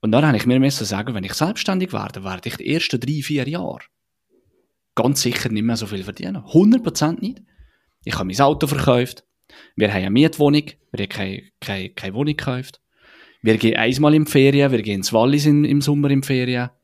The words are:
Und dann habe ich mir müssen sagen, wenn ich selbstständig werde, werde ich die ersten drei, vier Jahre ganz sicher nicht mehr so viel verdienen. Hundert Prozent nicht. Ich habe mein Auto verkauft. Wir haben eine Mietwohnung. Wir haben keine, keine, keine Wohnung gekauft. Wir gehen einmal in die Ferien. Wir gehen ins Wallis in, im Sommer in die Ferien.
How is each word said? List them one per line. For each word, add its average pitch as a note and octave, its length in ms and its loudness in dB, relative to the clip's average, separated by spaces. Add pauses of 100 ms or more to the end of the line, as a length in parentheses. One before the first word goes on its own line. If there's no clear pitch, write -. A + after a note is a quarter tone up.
Und A2 120 0
dann C3 120 4
habe C#3+ 120 4
ich G#2 100 -2
mir B2 140 4
müssen C3+ 240 0
sagen, G#2+ 300 -6
wenn F#2+ 100 -6
ich F#2+ 100 -8
selbstständig F#3 580 -4
werde, G2+ 300 -8
werde F#2+ 260 -10
ich - 80 -10
die - 160 -6
ersten C#3 280 -2
drei, C#3+ 200 -4
vier C#3 280 -4
Jahre F3 320 -8 (1160)
ganz C3 240 2
sicher A#2+ 260 -2
nicht G#2+ 140 -2
mehr A2+ 140 0
so A2+ 100 -6
viel F#2+ 160 -8
verdienen. G2 500 -10
Hundert A3 300 6
Prozent - 400 -4
nicht. G#3+ 180 -8 (640)
Ich - 100 -6
habe G2 100 -6
mein F#2 160 -4
Auto D3 260 2
verkauft. C3+ 580 0 (520)
Wir G#2 140 2
haben G2+ 80 -2
eine F#2+ 120 -2
Mietwohnung. D3 540 4 (260)
Wir G2+ 140 -6
haben G2 40 -8
keine, F#2+ 340 -8 (180)
keine, F#2+ 300 -8
keine G2 240 -12
Wohnung D3 220 -2
gekauft. C3 440 -8 (600)
Wir A2 180 2
gehen A2+ 180 2
einmal C3 380 2
in D#3 100 4
die D3+ 60 -8
Ferien. C#3 420 4
Wir A2 100 0
gehen G#2 140 -4
ins F#2+ 160 -4
Wallis C#3 340 4
in, D3 180 4
im C#3+ 160 2
Sommer C#3+ 300 0
in C#3 120 2
die C#3 40 -10
Ferien. B2 440 -2 (140)